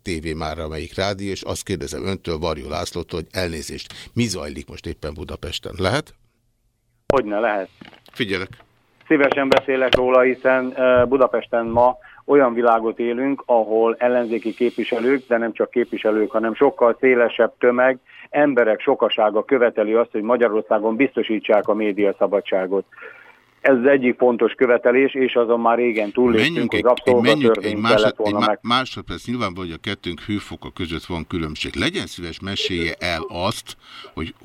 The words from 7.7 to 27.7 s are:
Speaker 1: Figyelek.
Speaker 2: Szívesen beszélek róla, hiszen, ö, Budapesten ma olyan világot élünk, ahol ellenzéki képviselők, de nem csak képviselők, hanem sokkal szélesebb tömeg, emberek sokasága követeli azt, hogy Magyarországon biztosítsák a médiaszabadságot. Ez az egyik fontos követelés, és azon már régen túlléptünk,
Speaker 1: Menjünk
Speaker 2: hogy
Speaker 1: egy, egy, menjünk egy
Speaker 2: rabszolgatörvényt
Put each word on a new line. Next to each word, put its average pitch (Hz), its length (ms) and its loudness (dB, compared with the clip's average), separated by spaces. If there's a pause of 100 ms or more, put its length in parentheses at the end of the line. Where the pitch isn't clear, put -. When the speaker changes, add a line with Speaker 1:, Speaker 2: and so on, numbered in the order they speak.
Speaker 1:
Figyelek. 95 360 -6 (580)
Speaker 2:
Szívesen 139 420 2
beszélek 131 460 0
róla, 127 260 4
hiszen, 127 600 2
ö, 127 260 4
Budapesten 120 600 0
ma 120 300 2 (280)
olyan 135 300 4
világot 113 440 2
élünk, 127 480 -2
ahol 113 520 2
ellenzéki 120 560 0
képviselők, 123 760 -2
de 120 80 2
nem 113 160 -2
csak - 180 -2
képviselők, 110 600 0
hanem 113 240 -2
sokkal 127 460 2
szélesebb 120 580 4
tömeg, 127 400 2 (320)
emberek 120 500 2
sokasága 107 640 2
követeli 113 480 2
azt, 113 200 2
hogy 110 100 -4
Magyarországon 110 760 0
biztosítsák 113 720 0
a 107 60 2
médiaszabadságot. 98 1120 0 (760)
Ez 135 160 4
az 120 100 2
egyik 131 300 4
fontos 117 360 2
követelés, 127 600 2
és 131 200 0
azon 117 260 2
már 117 180 2
régen 110 340 0
túlléptünk, 120 420 4
Speaker 1:
Menjünk 120 180 -2
Speaker 2:
hogy - 120 0
Speaker 1:
egy, 123 300 2
egy, 120 80 4
menjünk 123 340 4
egy 98 60 -6
Speaker 2:
rabszolgatörvényt 104 200 -4